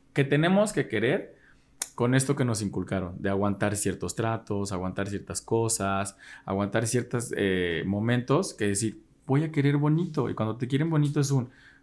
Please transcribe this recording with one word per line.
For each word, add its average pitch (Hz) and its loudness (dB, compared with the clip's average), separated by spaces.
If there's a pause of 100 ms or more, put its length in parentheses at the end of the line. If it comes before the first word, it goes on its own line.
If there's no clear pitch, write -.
(140)
que 143 2
tenemos 175 4
que 135 -2
querer 113 0 (580)
con 123 2
esto 135 2
que 131 2
nos 110 0
inculcaron, 95 -4
de 98 -2
aguantar 101 0
ciertos 92 -4
tratos, 110 -2
aguantar 92 -4
ciertas 98 -8
cosas, 98 0 (300)
aguantar 101 0
ciertos, 120 -2
eh, 90 2
momentos, 120 0
que 107 -2
decir, 101 -2 (260)
"Voy 143 2
a 160 -4
querer 143 2
bonito", 151 0
y 101 -4
cuando 110 -2
te 127 -4
quieren 143 0
bonito 147 2
es 139 0
un, 127 2 (340)